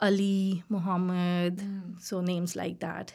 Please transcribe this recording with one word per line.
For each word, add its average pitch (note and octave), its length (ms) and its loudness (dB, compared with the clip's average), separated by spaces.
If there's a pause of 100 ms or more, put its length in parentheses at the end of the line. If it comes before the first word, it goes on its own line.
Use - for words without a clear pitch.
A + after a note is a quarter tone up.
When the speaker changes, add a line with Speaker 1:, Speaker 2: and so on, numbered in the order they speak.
Speaker 1:
Ali, G3 680 4
Muhammad, F3+ 880 2
Speaker 2:
Mm. F#3+ 420 -8
Speaker 1:
so F#3+ 220 -4
names F3 340 0
like F3+ 220 -4
that. F3 360 -6